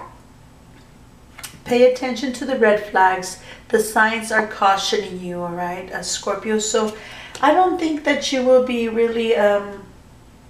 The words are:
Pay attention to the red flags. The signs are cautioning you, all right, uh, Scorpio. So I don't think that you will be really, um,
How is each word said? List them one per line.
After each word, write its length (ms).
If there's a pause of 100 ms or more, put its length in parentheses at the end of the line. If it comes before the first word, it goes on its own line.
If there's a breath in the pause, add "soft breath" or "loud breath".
(1600)
Pay 260
attention 440
to 100
the 140
red 320
flags. 480 (300 loud breath)
The 120
signs 520
are 140
cautioning 720
you, 200
all 120
right, 400
uh, 100
Scorpio. 560
So 380 (440 loud breath)
I 140
don't 240
think 260
that 280
you 100
will 220
be 240
really, 480
um, 480 (640)